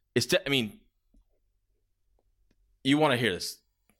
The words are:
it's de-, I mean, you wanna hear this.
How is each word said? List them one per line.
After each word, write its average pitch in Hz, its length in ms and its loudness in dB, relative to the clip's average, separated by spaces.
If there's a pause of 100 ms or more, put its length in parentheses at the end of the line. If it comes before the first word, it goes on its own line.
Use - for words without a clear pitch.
(140)
it's 120 140 0
de-, - 180 0
I 139 60 -6
mean, 117 280 -2 (2000)
you 139 160 2
wanna 143 180 4
hear 113 160 0
this. - 240 -8 (420)